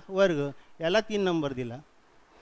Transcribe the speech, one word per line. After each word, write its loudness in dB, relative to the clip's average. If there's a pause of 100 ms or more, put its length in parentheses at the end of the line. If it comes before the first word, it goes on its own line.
वर्ग, 2 (300)
याला 2
तीन -2
नंबर 0
दिला. -8 (640)